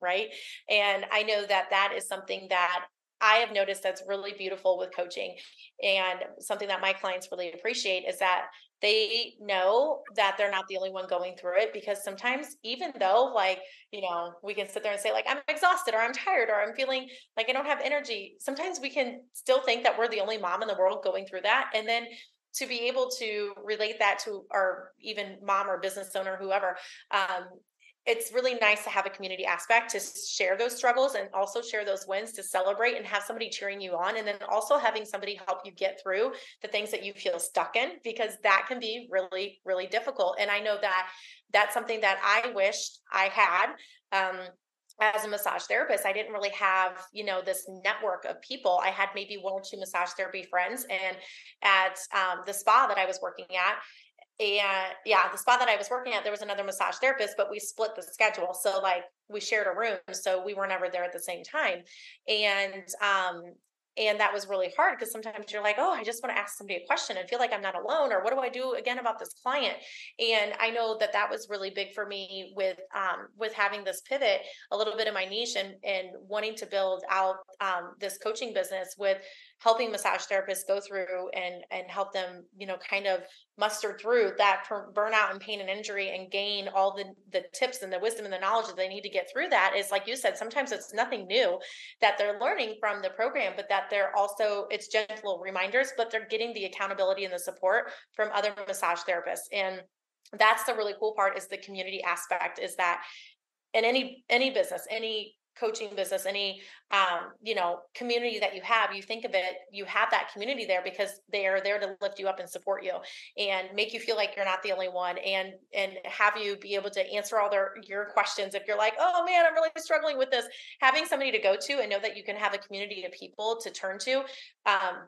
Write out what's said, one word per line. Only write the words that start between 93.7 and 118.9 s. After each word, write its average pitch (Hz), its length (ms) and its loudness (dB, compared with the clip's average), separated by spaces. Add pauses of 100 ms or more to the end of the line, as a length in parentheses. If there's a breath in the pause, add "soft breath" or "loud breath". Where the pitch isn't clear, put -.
they're 202 260 2
also, 202 540 2
it's 208 200 -6
gentle 214 500 0
reminders, 190 580 0
but 233 140 2
they're 220 160 -4
getting 226 260 -2
the 202 120 -6
accountability 196 600 0
and 185 80 -6
the 180 60 -4
support 190 520 0 (220 loud breath)
from 214 200 0
other 208 200 2 (140)
massage 175 340 0
therapists. 170 500 -2
And 190 300 -2 (520)
that's 220 320 6
the 240 100 0
really 208 240 -2
cool 214 160 0
part, 196 220 2
is 185 100 -10
the 196 100 -6
community 190 460 -8
aspect, 175 560 -2
is 185 180 -6
that 175 260 2 (720 loud breath)
in 226 120 4
any, 254 440 0
any 262 220 4
business, 185 380 0
any 220 460 -6 (240)
coaching 220 360 -4
business, 190 320 -2
any, 196 340 -4 (300 loud breath)
um, 185 500 2
you 208 140 -4
know, 180 240 0 (160)
community 240 440 -2
that 196 160 0
you 185 60 -12
have, 202 320 2
you 196 80 -8
think 226 240 -8
of 196 80 -8
it, 185 220 0 (160)
you 196 140 -10
have 214 260 2
that - 220 2
community 226 320 -4
there 180 180 2
because 190 360 -4 (120)
they 196 160 0
are 190 140 2
there 202 180 0
to 190 220 -4
lift 196 180 -2
you 196 80 -2
up 190 120 0
and 175 100 -10
support 196 340 -2
you 185 100 -2 (440 loud breath)
and 190 380 0
make 214 180 0
you 233 60 -6
feel 220 160 -2
like 208 200 0
you're 202 100 0
not 190 180 0
the 202 80 0
only 185 180 0
one, 180 300 -2
and, 190 340 -2 (200)
and 190 200 -2 (120)
have 214 320 4
you 202 200 -2
be 202 180 -4
able 196 160 -2
to 196 100 0 (100)
answer 208 280 0
all 208 100 4
their, 196 240 2 (100)
your 196 220 -6
questions. 202 500 0
If 196 120 -8
you're 208 100 0
like, 220 220 4